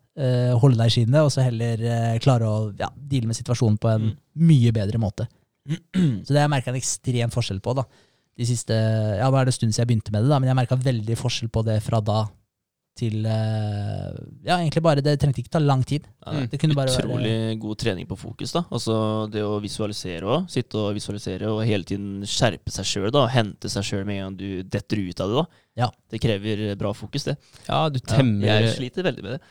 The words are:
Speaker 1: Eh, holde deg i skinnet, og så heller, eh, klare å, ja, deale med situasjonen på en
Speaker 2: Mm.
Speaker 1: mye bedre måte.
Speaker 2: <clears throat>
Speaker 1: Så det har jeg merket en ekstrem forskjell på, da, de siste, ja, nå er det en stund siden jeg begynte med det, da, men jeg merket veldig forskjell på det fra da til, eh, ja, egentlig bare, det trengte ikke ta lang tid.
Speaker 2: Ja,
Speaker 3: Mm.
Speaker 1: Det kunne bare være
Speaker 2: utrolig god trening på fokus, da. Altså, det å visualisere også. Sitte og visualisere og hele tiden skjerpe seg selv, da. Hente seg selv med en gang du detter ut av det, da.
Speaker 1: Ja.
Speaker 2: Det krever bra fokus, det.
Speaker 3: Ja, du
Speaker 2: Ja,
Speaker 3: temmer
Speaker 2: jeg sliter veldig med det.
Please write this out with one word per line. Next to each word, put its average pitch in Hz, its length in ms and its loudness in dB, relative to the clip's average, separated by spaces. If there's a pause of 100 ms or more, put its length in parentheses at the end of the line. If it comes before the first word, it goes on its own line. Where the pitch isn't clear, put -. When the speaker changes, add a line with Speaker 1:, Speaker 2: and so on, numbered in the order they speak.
(180)
Speaker 1:
Eh, 123 400 2
holde 127 200 6
deg 117 100 6
i - 20 4
skinnet, 120 360 4
og 139 40 4
så 131 140 2
heller, 117 320 0 (100)
eh, 117 340 0
klare 123 280 4
å, 107 320 0
ja, 98 80 -2 (100)
deale 135 300 -2
med 113 80 -2
situasjonen 113 420 0
på 113 160 2
en 110 80 2
Speaker 2:
Mm. 151 460 0
Speaker 1:
mye 120 240 8
bedre 107 260 0
måte. 110 300 -2 (400)
Speaker 2:
<clears throat> - 260 -8
Speaker 1:
Så 135 400 2
det 147 40 6
har 147 100 4
jeg - 20 2
merket 135 200 0
en 127 120 -2
ekstrem 120 500 -2
forskjell 101 300 -2
på, 120 140 -2
da, 135 80 0 (540)
de 123 80 -4
siste, 123 260 -2
ja, 110 580 2
nå 135 120 4
er 131 40 4
det 127 100 4
en - 40 -6
stund 110 140 2
siden 120 140 0
jeg - 0 - (160)
begynte - 100 -10
med 107 100 2
det, 135 60 4
da, 143 100 4
men 131 80 2
jeg 131 80 2
merket 131 280 0
veldig 113 340 0
forskjell 120 340 -4
på 110 140 0
det 107 180 2
fra 113 180 0
da 107 260 0 (680)
til, 110 300 -2
eh, 104 880 -2 (320)
ja, 175 120 2
egentlig 165 240 0
bare, 151 200 4
det 147 180 2
trengte 139 240 2
ikke - 80 -20
ta 165 80 0
lang 135 240 4
tid. 143 240 -4 (180)
Speaker 2:
Ja, - 60 -10
Speaker 3:
Mm. 139 180 -4
Speaker 1:
Det 143 120 -6
kunne 156 140 4
bare 135 120 0
være 127 160 0
Speaker 2:
utrolig 110 560 -2
god 107 180 -6
trening 90 300 -2
på 95 100 -8
fokus, - 360 -10
da. 170 80 0 (100)
Altså, 110 580 0
det 107 140 -4
å 104 180 -2
visualisere 101 600 -6
også. 151 260 0
Sitte - 260 -4
og 104 200 -2
visualisere 101 520 -8
og 110 180 0
hele 104 180 0
tiden 101 400 -6
skjerpe - 480 -2
seg 95 140 -8
selv, 101 260 -2
da. 135 160 4
Hente 110 420 -2
seg 101 140 -4
selv 98 220 -4
med 101 160 -6
en - 20 -8
gang 95 140 -10
du 95 260 -8
detter 98 320 -6 (140)
ut 87 100 -10
av 95 100 -2
det, 113 60 0
da. 165 100 0 (300)
Speaker 1:
Ja. 117 140 0 (200)
Speaker 2:
Det 113 120 -8
krever 104 560 -2
bra 104 160 -2
fokus, 139 320 -8
det. 147 120 -4 (300)
Speaker 3:
Ja, 156 220 0
du 135 100 -2
Speaker 2:
Ja, - 160 -2
Speaker 3:
temmer 107 300 2
Speaker 2:
jeg 110 320 2
sliter 143 260 -6
veldig 143 200 -4
med 101 100 -8
det. 160 180 -8